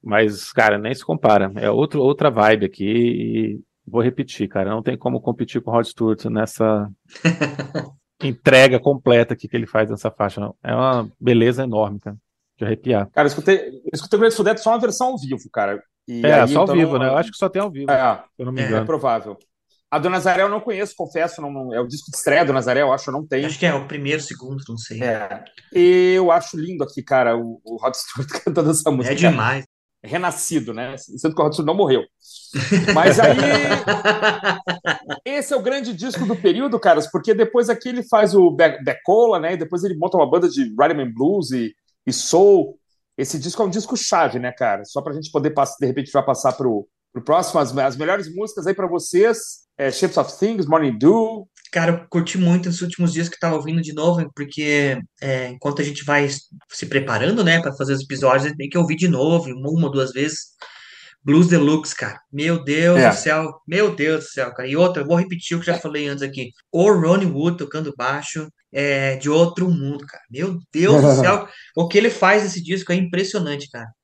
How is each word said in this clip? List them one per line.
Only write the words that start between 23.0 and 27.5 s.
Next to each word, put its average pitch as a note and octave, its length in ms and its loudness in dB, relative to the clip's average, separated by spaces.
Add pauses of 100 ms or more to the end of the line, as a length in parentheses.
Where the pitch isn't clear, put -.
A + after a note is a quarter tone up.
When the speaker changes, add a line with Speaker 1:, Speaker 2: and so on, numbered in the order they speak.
Speaker 3:
eu - 20 -8
não D3+ 140 -8
tenho. C#3 200 -4
Speaker 2:
Acho D#3 120 -8
que F3+ 80 0
é D#3 80 2
o C#3 120 -6
primeiro, D3 360 -6
segundo, C3+ 460 -12
não A#2 100 -10
sei. A2+ 240 -12
Speaker 3:
É. A2 400 -6 (300)
Eu F3+ 580 4
acho E3 260 0
lindo D#3+ 280 -6
aqui, - 180 -10
cara, B2 340 2
o, A#2 280 -8